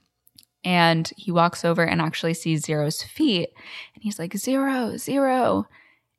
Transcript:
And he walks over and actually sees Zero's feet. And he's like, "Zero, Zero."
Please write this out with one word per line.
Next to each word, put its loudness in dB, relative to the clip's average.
And 4
he -10
walks 2
over 2
and 2
actually -2
sees -2
Zero's -2
feet. 0
And -20
he's -6
like, -6
"Zero, -2
Zero." 0